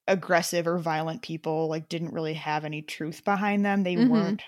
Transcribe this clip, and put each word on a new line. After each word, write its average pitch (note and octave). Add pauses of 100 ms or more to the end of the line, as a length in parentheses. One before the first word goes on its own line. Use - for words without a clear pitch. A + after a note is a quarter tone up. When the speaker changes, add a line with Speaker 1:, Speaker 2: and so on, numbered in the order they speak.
Speaker 1:
aggressive F3
or F3
violent D#3+
people, D#3+
like, D#3+
didn't E3
really D#3+
have D3+
any D3+
truth D#3
behind G3+
them. G3+
They F3+
Speaker 2:
Mm-hmm. A#3+
Speaker 1:
weren't G3+